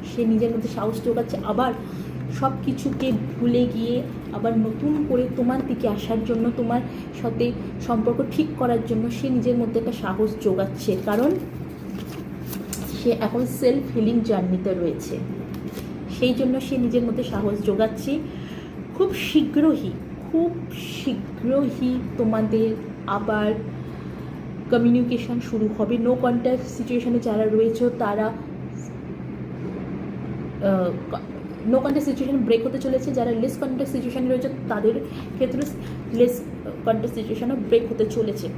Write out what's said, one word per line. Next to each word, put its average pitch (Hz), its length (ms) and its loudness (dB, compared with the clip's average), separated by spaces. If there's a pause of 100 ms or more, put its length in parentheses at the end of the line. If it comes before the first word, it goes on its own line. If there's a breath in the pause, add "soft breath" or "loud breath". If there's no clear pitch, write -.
(160)
সে 233 80 0
নিজের 226 260 4
মধ্যে 226 240 -2
সাহস 220 300 -4
জোগাচ্ছে, 233 400 0
আবার 226 280 2 (680 loud breath)
সব 269 120 2 (120)
কিছুকে 262 480 0
ভুলে 240 640 2
গিয়ে 233 280 0 (300)
আবার 220 260 2
নতুন 285 500 2
করে 254 280 2
তোমার 254 300 2
দিকে 240 220 0
আসার 214 360 0
জন্য, 226 320 2
তোমার 240 240 2 (420 loud breath)
সাথে 240 300 0 (340 loud breath)
সম্পর্ক 240 440 2
ঠিক 311 160 2 (120)
করার 240 280 2
জন্য 233 240 0
সে 262 180 -4
নিজের 247 280 2
মধ্যে 226 240 2
একটা 226 120 -2
সাহস 208 380 0 (100)
জোগাচ্ছে, 190 560 0 (100)
কারণ 233 240 4 (1700)
সে 240 80 4
এখন 233 360 0
সেলফ 269 380 2 (100)
হিলিং 226 300 4
জার্নিতে 185 500 2
রয়েছে। 170 440 -2 (1000 loud breath)
সেই 254 160 4
জন্য 254 260 2
সে 269 160 -4
নিজের 240 260 2
মধ্যে 233 220 -2
সাহস 202 420 -2
জোগাচ্ছে। 220 520 0 (760 loud breath)
খুব 381 200 2
শীঘ্রই, 294 800 4 (400)
খুব 330 180 4 (220)
শীঘ্রই 254 1300 0 (200)
তোমাদের 220 560 2 (320)
আবার 208 460 0 (1200 loud breath)
কমিউনিকেশন 240 680 4
শুরু 214 280 0 (100)
হবে। 220 200 2
No 233 140 4 (120)
contact 247 380 2 (140)
সিচুয়েশনে 240 420 0
যারা 220 260 2
রয়েছে, 226 540 4
তারা, 214 280 2 (2250)
আহ, 185 280 2 (800)
no 262 60 6
contact 277 240 4
সিচুয়েশন 269 380 0
ব্রেক 226 280 4
হতে 262 120 -2
চলেছে। 262 340 0
যারা 240 180 2
লেস 233 300 0
কন্ট্যাক্ট 262 320 -2
সিচুয়েশনে 254 360 -2
রয়েছে, 254 200 2 (200)
তাদের 214 260 2 (400 loud breath)
ক্ষেত্রে 254 280 0 (500 loud breath)
লেস 247 300 4 (420)
কন্ট্যাক্ট 226 300 2
সিচুয়েশনও 226 420 -2
ব্রেক 226 340 4
হতে 214 160 2
চলেছে। 208 520 -2